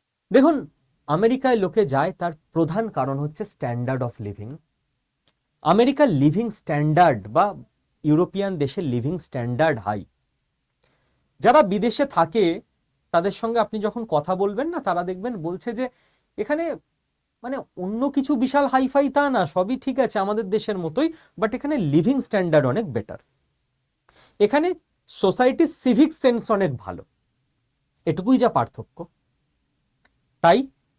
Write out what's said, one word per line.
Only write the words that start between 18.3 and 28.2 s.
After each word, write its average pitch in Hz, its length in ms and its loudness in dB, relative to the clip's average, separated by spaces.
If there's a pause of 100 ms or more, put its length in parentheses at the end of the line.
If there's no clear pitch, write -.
বিশাল 269 300 2
হাইফাই 269 420 2
তা 285 220 0
না, 208 160 0
সবই 185 300 -2
ঠিক 254 240 -4
আছে 220 180 0
আমাদের 202 320 -2
দেশের 208 280 -2
মতোই, 180 340 -2 (280)
but 220 140 -2
এখানে 285 220 -4
লিভিং 175 440 2
স্ট্যান্ডার্ড 156 460 2
অনেক 165 260 -2
বেটার, 104 260 -8 (1200)
এখানে 294 340 2 (320)
সোসাইটির 233 600 2
সিভিক 262 460 2
সেন্স 240 400 0
অনেক 185 240 0
ভালো, 90 280 -12 (1000)
এটুকুই 190 340 0